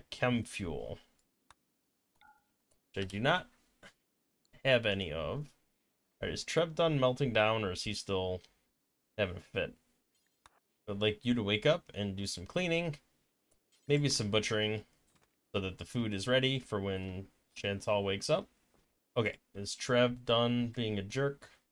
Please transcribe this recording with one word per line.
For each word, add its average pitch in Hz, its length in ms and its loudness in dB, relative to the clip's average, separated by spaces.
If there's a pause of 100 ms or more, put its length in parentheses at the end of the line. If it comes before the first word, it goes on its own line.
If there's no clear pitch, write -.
chem 123 360 0
fuel. 73 540 -6 (2000)
Which 98 120 -2
I - 20 -12
do 98 120 -6
not 160 280 0 (1160)
have 123 180 4
any 98 260 0
of. 82 360 -4 (760)
All 104 80 -4
right, - 20 -4
is - 140 -6
Trev 165 300 0
done 156 260 2
melting 127 320 2
down, 110 320 4
or 92 80 -2
is 90 120 -6
he 107 100 -4
still 92 480 -2 (720)
having 92 220 -2
a - 20 -12
fit? - 320 -4 (1120)
I'd 101 140 -6
like 107 240 0
you 120 80 4
to 120 100 2
wake 104 220 2
up 160 300 2
and 101 200 -4
do 98 120 -6
some 87 180 -8
cleaning. 170 520 -2 (920)
Maybe 143 220 4
some 107 200 0
butchering, 107 540 0 (720)
so 104 80 2
that 92 160 -6
the - 80 -10
food 113 260 -2
is 95 160 -4
ready 131 300 2
for 107 240 -4
when 95 460 -4 (260)
Chantal 101 500 0
wakes 98 240 -2
up. 165 220 0 (680)
Okay, 110 220 0 (160)
is 98 200 -8
Trev 123 520 2
done 120 400 4
being 113 320 -2
a 98 40 -2
jerk? 135 460 -4 (240)